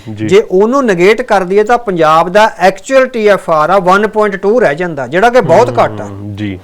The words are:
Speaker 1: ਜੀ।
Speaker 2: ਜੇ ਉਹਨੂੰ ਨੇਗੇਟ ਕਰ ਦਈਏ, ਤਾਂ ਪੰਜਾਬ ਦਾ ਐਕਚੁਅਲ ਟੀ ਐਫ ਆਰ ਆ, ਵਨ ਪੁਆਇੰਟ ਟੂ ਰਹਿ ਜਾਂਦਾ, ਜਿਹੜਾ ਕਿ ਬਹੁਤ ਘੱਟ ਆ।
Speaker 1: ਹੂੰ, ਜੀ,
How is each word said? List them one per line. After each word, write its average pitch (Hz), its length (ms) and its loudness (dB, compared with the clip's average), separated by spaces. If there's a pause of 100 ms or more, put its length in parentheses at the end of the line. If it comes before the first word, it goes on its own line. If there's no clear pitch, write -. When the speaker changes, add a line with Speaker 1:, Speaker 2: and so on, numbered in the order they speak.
(140)
Speaker 1:
ਜੀ। 107 140 -6
Speaker 2:
ਜੇ 196 240 4
ਉਹਨੂੰ 233 340 2
ਨੇਗੇਟ 202 360 2
ਕਰ 196 220 0
ਦਈਏ, 196 200 0
ਤਾਂ 240 140 0
ਪੰਜਾਬ 170 520 0
ਦਾ 208 300 2
ਐਕਚੁਅਲ 262 460 0
ਟੀ 226 220 -2
ਐਫ 185 220 0
ਆਰ 156 200 0
ਆ, 196 100 2
ਵਨ 190 280 0
ਪੁਆਇੰਟ 208 280 -2
ਟੂ 202 240 0
ਰਹਿ 151 160 0
ਜਾਂਦਾ, 156 320 -6
ਜਿਹੜਾ 185 220 2
ਕਿ 240 120 2
ਬਹੁਤ 196 420 2
ਘੱਟ 123 180 -4
ਆ। 104 40 -10
Speaker 1:
ਹੂੰ, 101 300 -12
ਜੀ, 98 280 -8